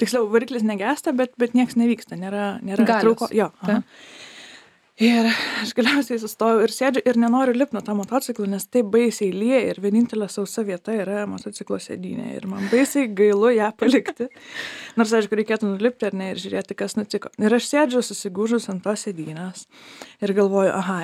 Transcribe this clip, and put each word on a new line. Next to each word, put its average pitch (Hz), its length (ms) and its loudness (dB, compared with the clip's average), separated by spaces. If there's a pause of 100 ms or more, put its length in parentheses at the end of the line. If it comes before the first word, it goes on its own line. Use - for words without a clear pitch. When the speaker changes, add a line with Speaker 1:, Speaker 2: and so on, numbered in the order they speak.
Speaker 1:
Tiksliau, 233 320 0
variklis 233 320 0
negęsta, 220 480 -2
bet, 247 240 0
bet 240 160 2
nieks 247 240 2
nevyksta, 233 400 0
nėra, 196 380 -4 (100)
nėra 202 220 2
Speaker 2:
Galios. 220 180 4
Speaker 1:
trauko-, 226 240 0
jo, 208 160 2 (160)
aha. 208 160 2
Speaker 2:
Taip. - 520 -14 (680)
Speaker 1:
Ir 233 240 4 (320)
aš 214 160 -6
galiausiai 254 480 0
sustojau 220 400 2
ir 220 80 4
sėdžiu 262 400 0
ir 240 80 4
nenoriu 240 400 4
lipt 277 160 0
nuo 202 80 -4
to 208 160 -4
motociklo, 220 480 -4
nes 196 240 -4
taip 233 240 2
baisiai 226 400 2
lyja 226 380 2
ir - 100 -8
vienintelė 214 480 0
sausa 208 380 -6
vieta 196 260 -6
yra 208 320 -4
motociklo 196 560 -8
sėdynė. - 540 -10
Ir - 100 -12
man 196 240 -6
baisiai 269 400 2
gailu 208 460 4
ją 214 180 2
palikti. 254 540 0 (340)
Speaker 2:
<laughs> - 380 -14
Speaker 1:
Nors, 220 180 2
aišku, 208 220 2
reikėtų 214 320 0
nulipti 214 340 0
ar 190 80 -4
ne 190 220 -4
ir - 80 -12
žiūrėti, 196 340 -6
kas 202 220 -6
nutiko. - 420 -6
Ir 220 160 4
aš 233 140 -2
sėdžiu 254 340 2
susigūžus 214 640 -4
ant 185 160 -6
tos 208 220 -4
sėdynės 165 580 -10 (560)
ir 202 160 0
galvoju, 196 400 4
"Aha, 185 260 -2